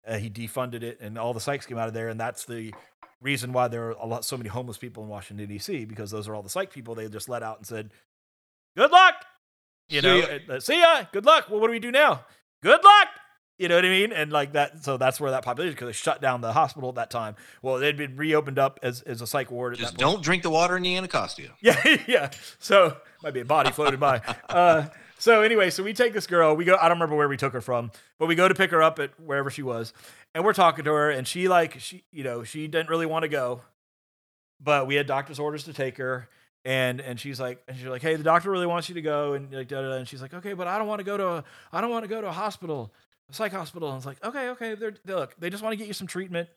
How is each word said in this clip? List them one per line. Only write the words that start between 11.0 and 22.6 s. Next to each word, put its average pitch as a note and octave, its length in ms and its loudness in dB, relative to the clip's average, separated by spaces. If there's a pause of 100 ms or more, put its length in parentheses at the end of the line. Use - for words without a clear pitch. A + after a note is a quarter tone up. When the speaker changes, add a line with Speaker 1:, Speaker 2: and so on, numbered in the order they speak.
Speaker 1:
Good G3+ 140 -4
luck! D4+ 240 4
Well, G#3 100 -2
what A3+ 80 2
do A#3 40 2
we A#3 80 -4
do G3+ 120 -8
now?" B3+ 340 4 (380)
"Good C4 200 8
luck!" G4+ 240 12 (520)
You F3+ 80 -2
know E3+ 80 4
what F3+ 100 6
I F#3 40 6
mean? G3+ 240 2
And D3+ 180 -2
like C#3+ 220 0
that, D3 320 0
so C3+ 120 -2
that's C3 220 2
where C#3+ 120 -2
that B2+ 120 -4
population, C#3 320 -4
'cause A#2+ 120 -10
they A#2 40 -10
shut C#3 300 -4
down B2+ 200 0
the A2+ 120 -4
hospital C#3 360 0
at B2+ 60 -10
that A#2 140 -6
time. A2 260 -8 (280)
Well, C3 160 -2
they'd D3 180 0
been C#3 180 -10
reopened D3 440 0
up C3+ 240 0
as, B2 180 -6
as A#2+ 200 -10
a A#2 60 -10
psych C3 220 -4
ward B2 240 -6
at A2+ 60 -12
Speaker 2:
Just A#2+ 140 -6
Speaker 1:
that F2 100 -14
point. D#3 100 4
Speaker 2:
don't F#3+ 100 -4
drink E3+ 200 0
the E3+ 80 -2
water F3 260 2
in F3+ 60 -4
the F3+ 120 -2
Anacostia. F3+ 600 -6
Speaker 1:
<laughs> - 60 -20
Yeah, B3+ 360 4 (100)
yeah. E3 220 2 (300)
So, F3+ 380 6 (260)